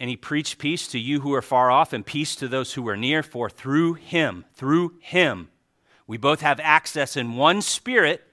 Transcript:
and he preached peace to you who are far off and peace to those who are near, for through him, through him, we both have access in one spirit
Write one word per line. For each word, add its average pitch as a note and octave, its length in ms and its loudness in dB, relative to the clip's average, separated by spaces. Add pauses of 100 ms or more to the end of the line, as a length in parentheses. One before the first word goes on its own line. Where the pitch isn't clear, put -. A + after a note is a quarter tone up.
and B2 80 -6
he B2 80 -6
preached - 400 -6
peace D#3 320 -4
to B2 100 -6
you C#3 220 -4
who C#3+ 120 -2
are B2+ 80 0
far B2+ 300 2
off C3+ 220 2
and A2 120 -8
peace D3 300 -6
to C3 140 -8
those B2+ 240 -4
who B2 160 -8
are G2+ 80 -4
near, D3 260 0
for A#2+ 260 -6
through D#3+ 440 -2
him, D3+ 500 -2 (120)
through E3 440 0
him, D#3+ 500 0 (560)
we A2 120 -10
both C#3 240 0
have C#3+ 180 2
access D3+ 560 2
in A#2 220 -4
one E3+ 240 4
spirit F#3+ 720 0